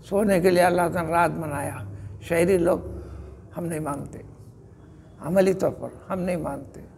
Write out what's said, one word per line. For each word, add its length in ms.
सोने 400
के 80
लिए 140
अल्लाह 260
ताला 180
ने 60
रात 180
बनाया। 560
शहरी 280
लोग 460
हम 80
नहीं 160
मानते, 460
अमली 320
तौर 160
पर 400
हम 100
नहीं 180
मानते। 460